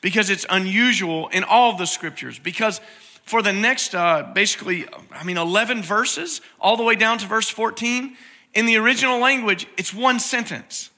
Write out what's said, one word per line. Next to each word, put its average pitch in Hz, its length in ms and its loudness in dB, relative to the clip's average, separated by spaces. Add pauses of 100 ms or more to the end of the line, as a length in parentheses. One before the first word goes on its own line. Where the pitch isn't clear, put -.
because 196 300 0
it's 190 180 -2
unusual 190 800 0
in 180 160 0
all 233 260 6
of 185 80 -6
the 175 80 -2
Scriptures. 127 520 -6
Because 190 420 -4 (440)
for 226 160 0
the 202 120 2
next, 226 420 0
uh, 170 400 2
basically, 185 520 0 (260)
I - 100 -14
mean, 180 140 -4
eleven 208 460 0
verses, 240 580 -2 (200)
all 214 160 4
the 233 60 -2
way 226 140 4
down 220 220 2
to 208 80 -8
verse 214 220 0
fourteen, 240 680 -4 (380)
in 220 120 2
the 226 120 4
original 247 400 2
language, 240 480 2 (100)
it's - 160 -4
one 240 260 2
sentence. - 800 -4